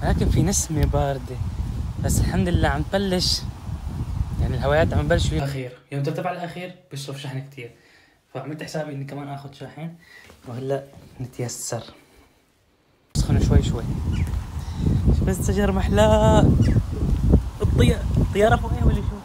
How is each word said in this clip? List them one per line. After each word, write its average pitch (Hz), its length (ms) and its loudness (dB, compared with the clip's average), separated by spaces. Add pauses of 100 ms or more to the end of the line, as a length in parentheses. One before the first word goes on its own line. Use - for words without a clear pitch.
ولكن 165 260 2
في - 140 4
نسمة 156 420 0
باردة. 139 500 -2 (680)
بس - 160 2
الحمد 180 300 2
لله 160 180 2
عم 143 140 0
تبلش، 185 600 0 (1000)
يعني - 140 0
الهوايات 147 380 2
عم 147 140 2
تبلش 170 200 2
في 147 100 0
الأخير. 135 400 -6 (140)
يوم 139 120 -4
ترتفع 175 280 -4
الأخير 175 440 -10 (160)
بيصرف 139 300 -12
شحن 131 200 -8
كتير. - 300 -16 (640)
فعملت 143 300 -10
حسابي 151 280 -8
إني 139 140 -8
كمان 139 220 -10
آخذ 139 260 -14
شاحن. 156 400 -14 (540)
وهلأ 131 360 -6 (380)
نتيسر. 120 600 -8 (1300)
سخن - 300 2
شوي 123 200 4
شوي. - 200 -2 (1400)
شو - 60 2
بس 190 260 0
شجر 196 200 2
محلاه. 214 680 6 (1200)
الطي-، - 560 2
الطيارة 214 380 4
فوقي 240 280 -2
ولا 233 120 6
شو؟ 202 280 -4